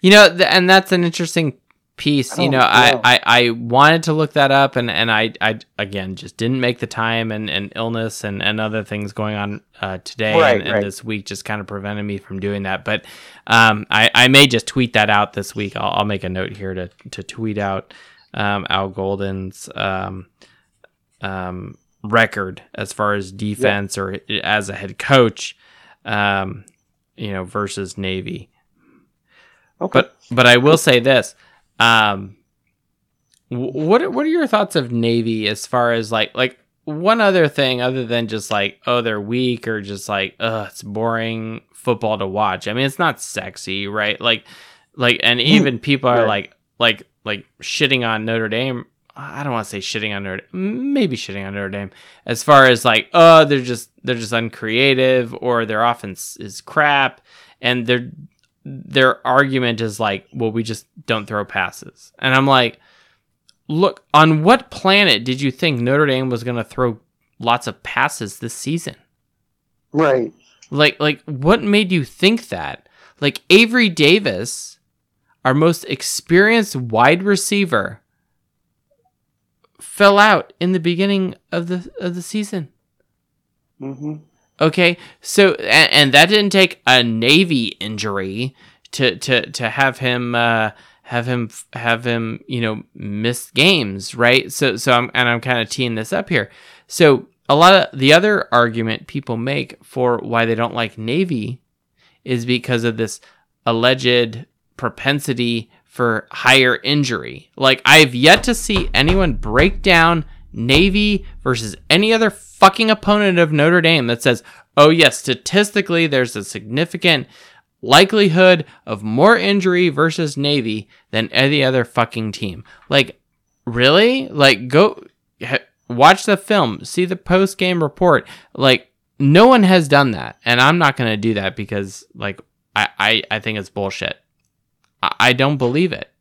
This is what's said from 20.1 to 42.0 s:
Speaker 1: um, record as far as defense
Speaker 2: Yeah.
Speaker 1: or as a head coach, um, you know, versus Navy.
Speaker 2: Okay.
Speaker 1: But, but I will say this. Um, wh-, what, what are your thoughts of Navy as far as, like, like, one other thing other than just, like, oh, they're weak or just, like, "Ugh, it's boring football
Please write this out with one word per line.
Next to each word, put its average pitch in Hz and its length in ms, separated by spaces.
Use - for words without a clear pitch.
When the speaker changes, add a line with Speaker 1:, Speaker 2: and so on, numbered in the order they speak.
Speaker 1:
um, 92 560
record 104 540
as - 180
far 104 220
as 95 180
defense 101 640
Speaker 2:
Yeah. 98 60
Speaker 1:
or 98 140
as 101 260
a 98 60
head 92 240
coach, 123 580
um, 101 600
you 104 160
know, 92 120
versus 98 520
Navy. 95 540
Speaker 2:
Okay. 165 200
Speaker 1:
But, - 160
but 123 160
I 123 120
will 147 180
say 131 240
this. 127 340
Um, 107 560
wh-, 123 260
what, 208 380
what 277 140
are - 40
your 320 160
thoughts 214 300
of 123 160
Navy 117 560
as 104 180
far 120 260
as, 113 200
like, 110 240
like, 127 220
one 185 380
other 185 260
thing 127 320
other 127 240
than 117 240
just, 110 220
like, 101 360
oh, 123 140
they're 113 200
weak 120 460
or 110 140
just, 98 280
like, 98 300
"Ugh, 113 320
it's - 120
boring 113 800
football 110 460